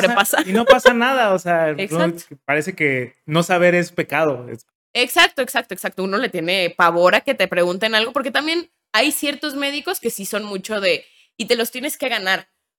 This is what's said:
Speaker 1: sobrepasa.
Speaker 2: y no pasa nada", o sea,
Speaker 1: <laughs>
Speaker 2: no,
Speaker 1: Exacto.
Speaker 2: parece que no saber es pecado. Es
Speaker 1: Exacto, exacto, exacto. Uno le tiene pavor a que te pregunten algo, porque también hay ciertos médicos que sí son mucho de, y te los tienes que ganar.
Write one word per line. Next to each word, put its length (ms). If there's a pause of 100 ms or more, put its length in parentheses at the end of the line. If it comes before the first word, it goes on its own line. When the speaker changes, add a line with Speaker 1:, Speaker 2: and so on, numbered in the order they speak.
Speaker 1:
sobrepasa. 380
Speaker 2:
y 80
no 120
pasa 280
nada", 400
o 60
sea, 340
Speaker 1:
<laughs> 40
Speaker 2:
no, 60
Speaker 1:
Exacto. 400 (220)
Speaker 2:
parece 300
que 400 (100)
no 180
saber 320
es 160
pecado. 580
Es 160 (280)
Speaker 1:
Exacto, 480
exacto, 320
exacto. 300
Uno 140
le 100
tiene 480
pavor 400
a 60
que 120
te 140
pregunten 480
algo, 160
porque 200
también 400 (220)
hay 200
ciertos 420
médicos 460
que 80
sí 160
son 180
mucho 380
de, 240 (320)
y 80
te 100
los 160
tienes 260
que 120
ganar. 400 (300)